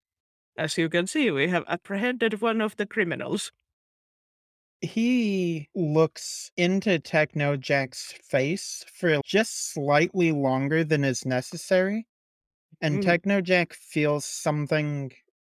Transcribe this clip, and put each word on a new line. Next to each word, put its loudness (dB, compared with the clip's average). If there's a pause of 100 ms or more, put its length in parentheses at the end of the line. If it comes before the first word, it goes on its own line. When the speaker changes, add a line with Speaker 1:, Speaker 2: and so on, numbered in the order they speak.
(560)
Speaker 1:
as -4
you 0
can 0
see, 0
we 0
have 0
apprehended -4
one 0
of -4
the -4
criminals." -4 (1300)
Speaker 2:
He 0
looks 0
into 2
Techno 0
Jack's -2 (100)
face -2
for 2
just 0
slightly 2
longer 2
than 2
is -2
necessary, 0 (720)
and 0
Speaker 1:
Mm. 0
Speaker 2:
Techno 2
Jack 2
feels -2
something -2 (360)